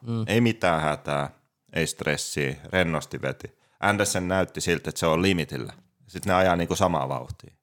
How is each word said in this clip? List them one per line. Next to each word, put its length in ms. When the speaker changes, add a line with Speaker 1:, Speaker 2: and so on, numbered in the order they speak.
Speaker 1:
Mm. 200
Speaker 2:
Ei 140
mitään 420
hätää, 480
ei 140
stressiä, 800
rennosti 580
veti. 360
Anderson 480
näytti 320
siltä, 300
että 80
se 80
on 160
limitillä. 500
Sit 200
ne 80
ajaa 220
niinku 200
samaa 320
vauhtia. 540